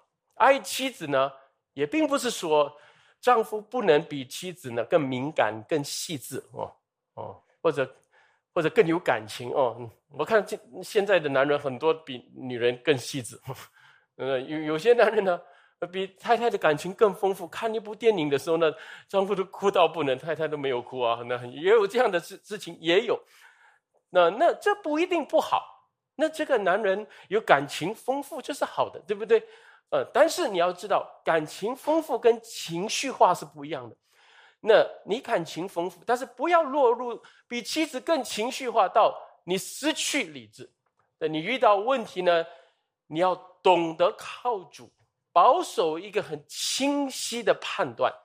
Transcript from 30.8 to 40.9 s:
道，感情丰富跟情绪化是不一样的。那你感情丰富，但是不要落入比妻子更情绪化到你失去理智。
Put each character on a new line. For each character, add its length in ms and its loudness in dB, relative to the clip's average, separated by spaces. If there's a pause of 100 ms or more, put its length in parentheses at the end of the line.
道， 180 0 (180)
感 220 0
情 300 -6
丰 260 0
富 160 -4
跟 240 4
情 460 -8
绪 200 -4
化 240 6
是 120 -4
不 200 -16
一 40 -14
样 200 -10
的。 80 -20 (640)
那 240 6 (200)
你 160 -4
感 240 -2
情 240 -10
丰 200 -4
富， 160 -16
但 120 0
是 100 -6
不 220 -6
要 140 4
落 280 2
入 320 -4 (240)
比 160 -8
妻 240 -2
子 140 -8
更 240 0
情 260 -4
绪 180 -8
化 200 2
到 280 4 (280)
你 120 -2
失 360 -4
去 320 -2
理 240 -16
智。 200 -20 (500)